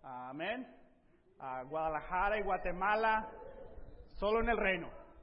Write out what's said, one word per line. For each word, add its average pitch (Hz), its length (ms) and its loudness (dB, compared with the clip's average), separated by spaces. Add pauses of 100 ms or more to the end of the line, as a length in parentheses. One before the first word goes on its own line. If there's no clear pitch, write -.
ah, 127 260 -10
amén. 190 380 -4 (720)
Ah, 131 240 -6
Guadalajara 160 760 2
y 202 60 -2
Guatemala, 196 840 2 (880)
solo 220 220 4
en 233 80 4
el 220 80 4
reino. 185 320 2 (320)